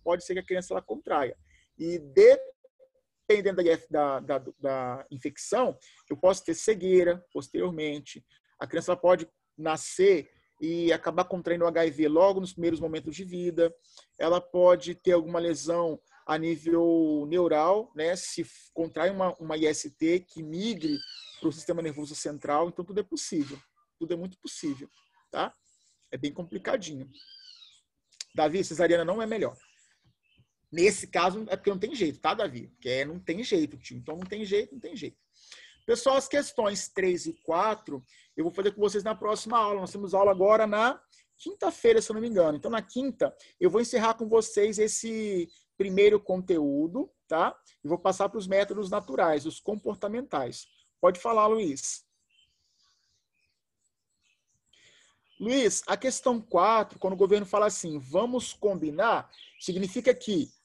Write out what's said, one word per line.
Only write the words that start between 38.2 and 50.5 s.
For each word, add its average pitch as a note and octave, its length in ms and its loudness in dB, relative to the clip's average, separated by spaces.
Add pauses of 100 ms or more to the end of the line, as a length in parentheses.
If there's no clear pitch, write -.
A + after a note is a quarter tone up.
eu D#3+ 80 -2
vou E3+ 80 -4
fazer G3+ 200 -2
com G#3 80 -10
vocês G3+ 240 0
na G#3+ 100 -2
próxima G#3+ 420 -4
aula. G#3 240 0
Nós F3+ 120 -8
temos G3+ 200 -10
aula G3 200 4
agora G#3 340 6
na A3 340 0 (380)
quinta-feira, A#3 640 2
se - 80 -6
eu G#3+ 40 -6
não A3 60 -6
me A#3 80 -4
engano. E3 300 4
Então, G#3 120 -8
na A3+ 120 -2
quinta, B3 520 -4 (260)
eu F3+ 100 6
vou G#3 100 2
encerrar A3+ 340 2
com A3+ 140 -8
vocês G#3+ 500 2
esse G#3+ 720 -2 (300)
primeiro G3+ 420 6
conteúdo, F3 880 -2 (180)
tá? E3+ 280 0 (280)
E D3 40 -6
vou E3+ 100 0
passar G3 300 0
pros G3+ 180 -8
métodos G3 440 0
naturais, F#3+ 560 0
os D#3 140 -10
comportamentais. G#3 1080 -6 (340)